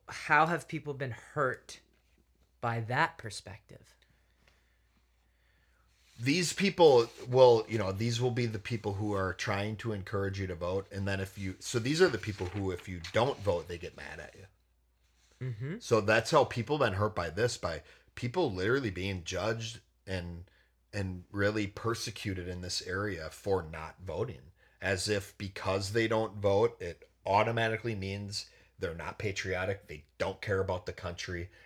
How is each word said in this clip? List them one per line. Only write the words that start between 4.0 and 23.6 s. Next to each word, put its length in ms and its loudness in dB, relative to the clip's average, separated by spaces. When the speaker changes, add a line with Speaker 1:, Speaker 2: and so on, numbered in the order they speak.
Speaker 2:
These 320 2
people 560 8
will, 400 8
you 80 0
know, 160 0
these 260 0
will 120 2
be 140 0
the 140 -4
people 360 -4
who 180 -2
are 220 0
trying 420 -2
to 160 -4
encourage 440 -2
you 100 -2
to 80 -6
vote. 360 -2
And 160 -4
then 140 0
if 160 -6
you, 220 -6
so 200 -4
these 220 0
are 80 8
the 80 -2
people 300 -6
who, 240 -2
if 180 -8
you 100 -8
don't 260 2
vote, 300 -2
they 80 -8
get 180 -12
mad 240 -12
at 160 -16
you. 1120 -18
Speaker 1:
Mm-hmm. 320 -8
Speaker 2:
So 220 4
that's 300 4
how 120 8
people 340 0
been 160 4
hurt 220 0
by 140 -2
this, 260 0
by 280 -6
people 360 -2
literally 380 0
being 340 -4
judged 560 -4
and, 380 -6
and 400 -4
really 360 2
persecuted 800 -6
in 140 -8
this 260 -6
area 420 -4
for 320 0